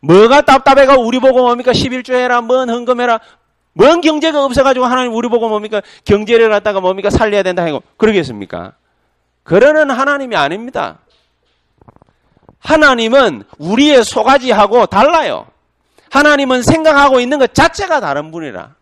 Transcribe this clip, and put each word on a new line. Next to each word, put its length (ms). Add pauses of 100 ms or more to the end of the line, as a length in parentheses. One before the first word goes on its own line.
뭐가 400
답답해가 560
우리 220
보고 220
뭡니까? 320
십일조 420
해라, 260
뭔 280
헌금해라, 500 (540)
뭔 280
경제가 440
없어가지고 400
하나님 280
우리 140
보고 220
뭡니까? 320 (240)
경제를 440
갖다가 300
뭡니까? 300
살려야 340
된다 220
하고 180 (140)
그러겠습니까? 760 (680)
그러는 480
하나님이 460
아닙니다. 640 (1600)
하나님은 840 (140)
우리의 460
소가지하고 840
달라요. 600 (640)
하나님은 520
생각하고 560
있는 200
것 140
자체가 460
다른 320
분이라. 500